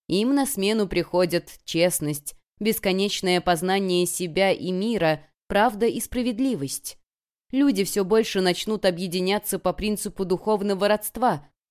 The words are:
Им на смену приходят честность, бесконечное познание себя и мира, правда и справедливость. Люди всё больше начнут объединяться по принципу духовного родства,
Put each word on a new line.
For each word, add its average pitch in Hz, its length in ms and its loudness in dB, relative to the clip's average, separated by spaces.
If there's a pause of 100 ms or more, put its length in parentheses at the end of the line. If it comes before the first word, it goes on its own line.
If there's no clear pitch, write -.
Им 220 280 0
на 277 100 2
смену 202 420 0
приходят 175 640 0 (160)
честность, 165 720 -2 (260)
бесконечное 196 800 0
познание 180 640 2
себя 185 480 0
и 170 180 -4
мира, 180 540 0 (240)
правда 208 380 2
и 233 120 0
справедливость. 233 1000 -4 (540)
Люди 254 320 4
всё 196 200 0
больше 202 360 2
начнут 185 440 0
объединяться 185 720 0
по 180 140 0
принципу 202 520 -4
духовного 196 640 0
родства, 214 600 0 (220)